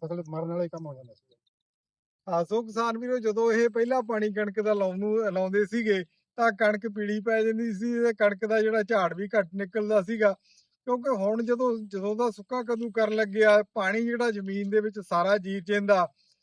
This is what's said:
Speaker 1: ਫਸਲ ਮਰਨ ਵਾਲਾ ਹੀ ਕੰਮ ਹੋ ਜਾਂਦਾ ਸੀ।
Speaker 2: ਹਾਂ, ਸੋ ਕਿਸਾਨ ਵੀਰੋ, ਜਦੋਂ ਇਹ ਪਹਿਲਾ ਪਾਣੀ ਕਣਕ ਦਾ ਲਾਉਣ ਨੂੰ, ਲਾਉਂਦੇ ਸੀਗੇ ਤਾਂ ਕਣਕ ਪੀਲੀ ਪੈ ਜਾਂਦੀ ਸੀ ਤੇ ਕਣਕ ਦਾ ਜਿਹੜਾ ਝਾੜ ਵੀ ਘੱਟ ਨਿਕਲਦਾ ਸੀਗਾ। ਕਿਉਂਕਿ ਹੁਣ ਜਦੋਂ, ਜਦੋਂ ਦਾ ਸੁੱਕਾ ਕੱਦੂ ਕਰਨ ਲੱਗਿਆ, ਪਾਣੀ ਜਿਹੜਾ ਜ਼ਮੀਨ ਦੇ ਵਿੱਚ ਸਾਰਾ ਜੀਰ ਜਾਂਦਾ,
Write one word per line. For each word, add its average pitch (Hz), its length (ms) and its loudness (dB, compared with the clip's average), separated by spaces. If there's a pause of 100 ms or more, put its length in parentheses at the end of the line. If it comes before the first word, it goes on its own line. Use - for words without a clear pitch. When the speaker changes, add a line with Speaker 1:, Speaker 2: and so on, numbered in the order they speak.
Speaker 1:
ਫਸਲ 170 240 -6
ਮਰਨ 160 180 -4
ਵਾਲਾ 175 160 -2
ਹੀ 170 60 -4
ਕੰਮ 160 160 -12
ਹੋ 143 80 -12
ਜਾਂਦਾ 123 200 -20
ਸੀ। - 220 -20 (920)
Speaker 2:
ਹਾਂ, 170 180 0
ਸੋ 214 160 -2
ਕਿਸਾਨ 226 360 -2
ਵੀਰੋ, 247 220 -4
ਜਦੋਂ 220 340 0
ਇਹ 233 160 4
ਪਹਿਲਾ 240 320 0
ਪਾਣੀ 214 320 -2
ਕਣਕ 208 280 -4
ਦਾ 214 120 2
ਲਾਉਣ 190 260 -2
ਨੂੰ, 214 340 0
ਲਾਉਂਦੇ 190 320 0
ਸੀਗੇ 214 380 0 (340)
ਤਾਂ 233 140 4
ਕਣਕ 208 360 0
ਪੀਲੀ 208 340 -4
ਪੈ 220 220 2
ਜਾਂਦੀ 226 300 -2
ਸੀ 233 200 -4 (100)
ਤੇ 233 100 2
ਕਣਕ 208 320 2
ਦਾ 214 160 2
ਜਿਹੜਾ 220 220 2
ਝਾੜ 190 300 0
ਵੀ 196 140 -6
ਘੱਟ 196 280 2
ਨਿਕਲਦਾ 208 460 0
ਸੀਗਾ। 208 320 2 (540)
ਕਿਉਂਕਿ 247 220 -2
ਹੁਣ 220 340 0
ਜਦੋਂ, 240 340 0 (100)
ਜਦੋਂ 202 280 -4
ਦਾ 233 160 0
ਸੁੱਕਾ 247 320 -6
ਕੱਦੂ 233 280 -4
ਕਰਨ 214 240 0
ਲੱਗਿਆ, 208 480 4 (100)
ਪਾਣੀ 208 280 0
ਜਿਹੜਾ 233 300 0
ਜ਼ਮੀਨ 196 380 -6
ਦੇ 214 100 2
ਵਿੱਚ 214 200 -2
ਸਾਰਾ 190 380 2
ਜੀਰ 196 260 -6
ਜਾਂਦਾ, 202 440 2 (360)